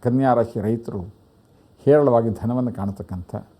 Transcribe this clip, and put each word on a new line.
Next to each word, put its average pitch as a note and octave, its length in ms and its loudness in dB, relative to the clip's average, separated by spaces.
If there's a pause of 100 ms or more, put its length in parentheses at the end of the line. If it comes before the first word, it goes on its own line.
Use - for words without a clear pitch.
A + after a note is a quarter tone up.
ಕನ್ಯಾ B2+ 340 2
ರಾಶಿ A#2 260 0
ರೈತರು A2 400 -4 (840)
ಹೇರಳವಾಗಿ C3 460 4
ಧನವನ್ನು A#2+ 420 -4
ಕಾಣತಕ್ಕಂಥ F#2+ 640 -8 (240)